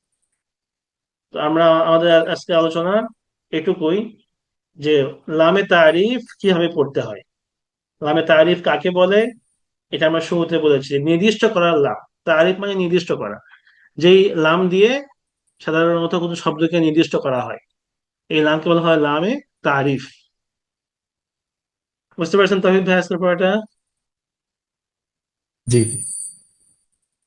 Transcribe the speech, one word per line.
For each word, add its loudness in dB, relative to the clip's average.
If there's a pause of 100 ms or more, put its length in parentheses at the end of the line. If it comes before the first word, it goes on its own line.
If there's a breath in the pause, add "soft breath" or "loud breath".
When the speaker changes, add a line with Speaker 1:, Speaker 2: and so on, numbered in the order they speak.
(1300)
Speaker 1:
তো -12
আমরা 2 (180)
আমাদের 2 (200)
আজকে -8
আলোচনা 0 (600)
এটুকুই -2 (840)
যে -2 (440)
লামে 2
তারিফ 2 (160)
কিভাবে 0
পড়তে -2
হয়, -10 (800)
লামে 0
তারিফ 4
কাকে -2
বলে, 2 (720)
এটা -2
আমরা -2
শুরুতে -4
বলেছি, 0
নির্দিষ্ট 0
করার 0
লাম। -2 (260)
তারিফ 2
মানে -6
নির্দিষ্ট -2
করা, -8 (600 soft breath)
যেই 6 (160)
লাম 2 (100)
দিয়ে 2 (680)
সাধারণত -2
কোনো -4
শব্দকে -2
নির্দিষ্ট 0
করা -4
হয়, -10 (680)
এই 0
লামকে 0
বলা 2
হয় 2
লামে -2 (300)
তারিফ। -2 (2250)
বুঝতে -2
পারছেন 2
তৌহিদ 2
ভাই 0
আজকের -4
পড়াটা? 0 (2250)
Speaker 2:
জি। 2 (1500)